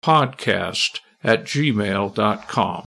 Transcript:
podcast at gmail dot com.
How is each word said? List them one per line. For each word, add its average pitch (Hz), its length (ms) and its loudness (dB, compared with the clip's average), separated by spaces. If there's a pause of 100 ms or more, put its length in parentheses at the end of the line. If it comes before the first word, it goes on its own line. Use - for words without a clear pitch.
podcast 123 960 0 (240)
at 113 220 2
gmail 104 680 0
dot 107 340 0
com. 92 380 -2 (140)